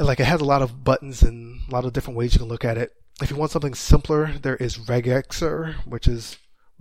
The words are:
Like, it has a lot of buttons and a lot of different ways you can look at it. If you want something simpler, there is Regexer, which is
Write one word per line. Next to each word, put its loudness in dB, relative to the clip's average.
Like, 0
it 4
has 2
a -2
lot 2
of -6
buttons 2
and 0
a -8
lot -2
of -4
different -6
ways 0
you 8
can -8
look -6
at 0
it. -6
If -2
you -6
want -2
something -4
simpler, 4
there -2
is -4
Regexer, -2
which 0
is -2